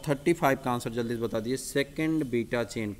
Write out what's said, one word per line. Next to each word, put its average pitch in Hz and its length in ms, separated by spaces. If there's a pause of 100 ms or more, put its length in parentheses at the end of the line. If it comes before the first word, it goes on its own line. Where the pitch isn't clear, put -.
थर्टी 165 240
फ़ाइव 135 320
का 131 80
आंसर 120 200
जल्दी 117 220
से 113 60
बता 113 200
दीजिए, 123 160
सेकंड 151 720
बीटा 120 340
चेन। 104 360